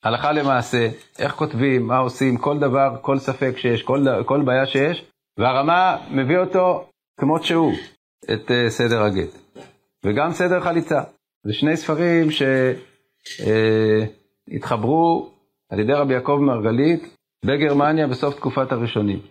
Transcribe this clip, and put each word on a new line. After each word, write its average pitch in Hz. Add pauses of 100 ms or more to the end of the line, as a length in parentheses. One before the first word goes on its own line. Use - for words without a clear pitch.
הלכה 120
למעשה, 127 (300)
איך 139
כותבים, 131
מה 123
עושים, 127
כל 147
דבר, 135
כל 139
ספק 131
שיש, 117
כל 139
ד-, 120
כל 139
בעיה 131
שיש, 143 (340)
והרמה 147 (140)
מביא 135
אותו 180 (320)
כמות 156
שהוא, 165 (600)
את, 107
אה, 120
סדר 117
הגט. 95 (760)
וגם 143
סדר 180
חליצה. 165 (460)
זה 104
שני 151
ספרים 165
ש-, 151 (1000)
אה, 110 (440)
התחברו 143 (400)
על 98
ידי 113
רבי 143
יעקב 143
מרגלית 135 (280)
בגרמניה 143
בסוף 143
תקופת 131
הראשונים. 113 (120)